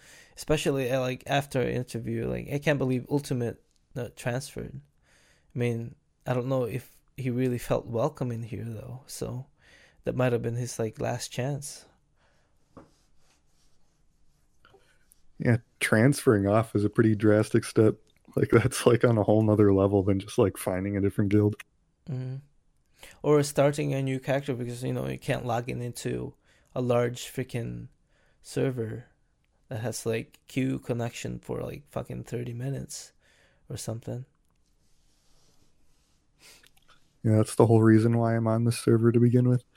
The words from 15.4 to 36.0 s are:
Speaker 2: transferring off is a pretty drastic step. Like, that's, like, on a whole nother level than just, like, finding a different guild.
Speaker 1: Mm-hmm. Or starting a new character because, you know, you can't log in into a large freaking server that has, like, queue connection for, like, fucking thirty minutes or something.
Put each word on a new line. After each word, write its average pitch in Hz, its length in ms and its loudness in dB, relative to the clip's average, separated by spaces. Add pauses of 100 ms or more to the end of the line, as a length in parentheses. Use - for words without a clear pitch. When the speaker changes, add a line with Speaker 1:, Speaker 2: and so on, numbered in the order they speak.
Speaker 2:
transferring 110 680 4
off 110 280 2
is 104 80 2
a 104 60 0
pretty 110 260 4
drastic 107 480 4
step. - 320 4 (400)
Like, - 160 0
that's, - 340 2
like, 123 180 4
on 120 140 4
a 104 60 2
whole 110 180 4
nother 104 320 6
level 98 300 4
than 98 160 2
just, - 180 -6
like, 101 200 2
finding 98 400 -4
a 95 40 -2
different 98 300 0
guild. 104 240 4 (520)
Speaker 1:
Mm-hmm. 127 280 -8 (880)
Or 147 180 6
starting 143 520 0
a 135 100 -2
new 131 160 -2
character 139 340 -2
because, 120 300 -8
you 127 100 -4
know, 131 140 -4
you 131 100 -8
can't 123 280 -6
log 123 240 -4
in 123 120 -6
into 123 540 -8 (400)
a 127 60 -2
large 123 440 0
freaking 120 640 -8 (560)
server 120 640 -4 (640)
that 131 120 -8
has, 117 240 -8
like, 113 420 -6
queue 131 320 -4
connection 120 600 -6
for, - 220 -8
like, - 280 -10
fucking 123 340 -10
thirty 120 300 -8
minutes 127 580 -10 (580)
or 123 80 -10
something. 117 480 -10 (3000)